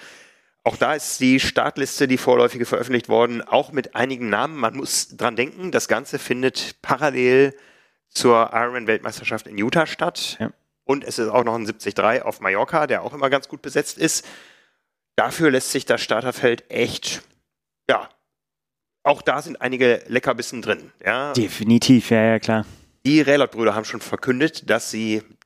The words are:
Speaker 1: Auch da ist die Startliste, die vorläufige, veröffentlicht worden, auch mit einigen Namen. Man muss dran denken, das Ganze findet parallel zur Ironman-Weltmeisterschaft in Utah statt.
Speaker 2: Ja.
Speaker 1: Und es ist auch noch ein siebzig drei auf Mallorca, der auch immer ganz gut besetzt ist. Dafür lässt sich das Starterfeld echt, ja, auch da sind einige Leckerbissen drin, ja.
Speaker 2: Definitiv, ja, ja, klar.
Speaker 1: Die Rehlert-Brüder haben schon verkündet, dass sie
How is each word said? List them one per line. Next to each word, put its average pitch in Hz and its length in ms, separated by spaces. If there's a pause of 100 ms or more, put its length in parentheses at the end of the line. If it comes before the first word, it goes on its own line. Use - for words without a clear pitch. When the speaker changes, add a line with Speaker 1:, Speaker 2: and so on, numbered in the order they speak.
(640)
Speaker 1:
Auch 117 100
da 135 200
ist - 260
die 131 180
Startliste, 135 720
die 127 80
vorläufige, 120 480
veröffentlicht 123 420
worden, 117 340
auch 135 300
mit 139 240
einigen 123 340
Namen. 135 280
Man 113 180
muss - 400
dran 113 220
denken, 160 340
das 123 160
Ganze 120 320
findet - 600
parallel 135 760 (540)
zur 113 420
Ironman-Weltmeisterschaft 113 960
in 107 100
Utah 131 300
statt. - 540
Speaker 2:
Ja. 113 100 (320)
Speaker 1:
Und 139 220
es 120 140
ist 110 100
auch 117 160
noch 117 100
ein 113 100
siebzig 104 300
drei 113 280
auf - 180
Mallorca, 120 440
der 110 160
auch - 120
immer 139 160
ganz 135 180
gut 143 140
besetzt 151 360
ist. - 300 (880)
Dafür 135 360
lässt 127 200
sich 135 140
das 117 160
Starterfeld 120 680
echt, - 540 (640)
ja, 110 200 (920)
auch 143 180
da 139 200
sind 156 200
einige 123 460
Leckerbissen 120 540
drin, 87 300 (120)
ja. 127 280
Speaker 2:
Definitiv, 117 800
ja, 110 120
ja, 113 160
klar. 110 260 (400)
Speaker 1:
Die 151 160
Rehlert-Brüder 127 520
haben 107 120
schon - 160
verkündet, 131 680
dass 110 220
sie 110 320 (220)